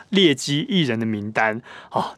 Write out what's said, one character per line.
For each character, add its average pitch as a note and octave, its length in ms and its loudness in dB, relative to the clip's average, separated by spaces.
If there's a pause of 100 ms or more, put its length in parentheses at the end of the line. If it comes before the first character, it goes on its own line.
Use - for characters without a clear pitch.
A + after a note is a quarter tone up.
劣 F#3 260 4
迹 C#3+ 320 -2
艺 F#3+ 160 2
人 A#2 160 0
的 A2+ 60 -2
名 G#2+ 260 -4
单。 A2 300 0 (300)
哦， - 120 -2 (140)